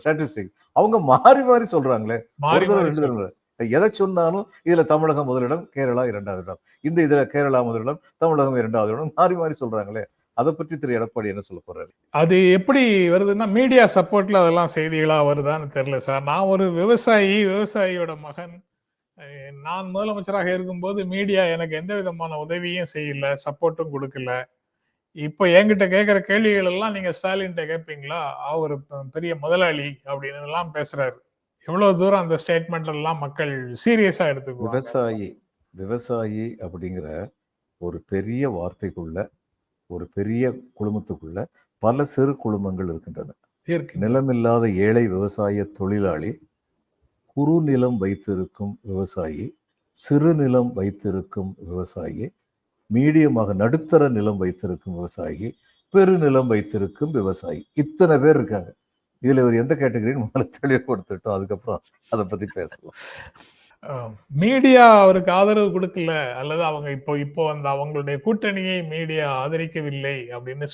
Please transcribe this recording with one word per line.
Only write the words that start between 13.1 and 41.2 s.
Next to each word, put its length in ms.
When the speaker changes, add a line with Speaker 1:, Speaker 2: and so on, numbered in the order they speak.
Speaker 2:
வருதுன்னா, 380
மீடியா 460
சப்போர்ட்ல 420
அதெல்லாம் 380
செய்திகளா 580
வருதான்னு 400
தெரியல 240
சார். 260
நான் 240
ஒரு 240
விவசாயி, 760
விவசாயியோட 720
மகன். 460
அ, 60
நான் 320
முதலமைச்சராக 600
இருக்கும்போது 500
மீடியா 380
எனக்கு 340
எந்த 180
விதமான 440
உதவியும் 560
செய்யல, 420
சப்போர்ட்டும் 420
கொடுக்கல. 520
இப்ப 340
என்கிட்ட 440
கேக்குற 300
கேள்விகள் 440
எல்லாம் 280
நீங்க 200
ஸ்டாலின்கிட்ட 440
கேட்பீங்களா? 680
அவரு 460
பெ-, 220
பெரிய 240
முதலாளி 680
அப்படின்னு 380
எல்லாம் 320
பேசுறாரு. 400
எவ்வளவு 320
தூரம் 220
அந்த 260
ஸ்டேட்மெண்ட் 400
எல்லாம் 320
மக்கள் 540
சீரியஸா 460
எடுத்துக்குவாங்க? 380
Speaker 1:
விவசாயி, 880
விவசாயி 880
அப்படிங்கிற 720
ஒரு 300
பெரிய 420
வார்த்தைக்குள்ள 800
ஒரு 280
பெரிய 400
குழுமத்துக்குள்ள 680